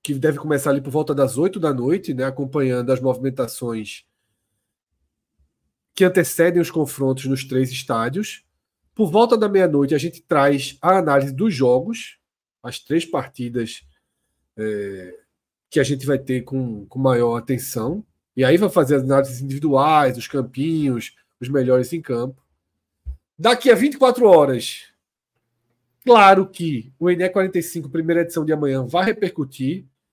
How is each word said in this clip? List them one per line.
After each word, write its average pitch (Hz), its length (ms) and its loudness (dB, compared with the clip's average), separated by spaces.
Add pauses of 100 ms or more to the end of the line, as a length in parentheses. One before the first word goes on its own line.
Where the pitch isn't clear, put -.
que 147 120 -6
deve 143 240 0
começar 147 320 -2
ali 139 100 0
por 135 120 -8
volta 151 220 -2
das 135 240 0
oito 185 220 -2
da 156 140 0
noite, 143 400 -2
né? 127 100 -4
Acompanhando 131 680 -2
as 127 100 0
movimentações 123 1040 -6 (1900)
que 190 120 2
antecedem 175 560 2
os 170 100 -4
confrontos 135 540 -2
nos 135 180 -2
três 131 280 -2
estádios. 127 720 -6 (500)
Por 196 160 0
volta 226 260 4
da 214 120 -2
meia-noite, 156 440 2
a 151 40 2
gente 160 240 -8
traz 143 600 0
a 185 160 2
análise 143 360 0
dos 185 200 -2
jogos, 131 640 -2 (460)
as - 160 -14
três 165 260 -4
partidas, 123 800 -8 (680)
é, 98 640 -8 (500)
que 160 100 0
a 139 40 4
gente 131 220 -4
vai 139 120 0
ter 127 240 -4
com, 120 440 -8
com - 140 -12
maior 120 360 2
atenção. 123 680 -6 (300)
E 127 100 2
aí 147 120 6
vai 196 120 0
fazer 147 260 2
as 135 80 0
análises 131 380 0
individuais, 139 760 2
os 117 100 -12
campinhos, 135 880 -4 (240)
os 123 100 -10
melhores 127 420 2
em 170 100 -6
campo. 131 400 -8 (960)
Daqui 233 320 4
a 226 60 8
vinte 277 180 2
e - 40 -12
quatro 254 300 4
horas, 143 600 4 (1160)
claro 196 440 8
que 151 520 -6
o 170 100 0
N 175 140 0
E 185 60 0
quarenta 190 300 -2
e 165 40 -2
cinco, 156 260 -10
primeira 165 320 0
edição 170 220 -4
de 156 80 -2
amanhã, 135 340 -2
vai 175 200 0
repercutir. 156 800 -4 (280)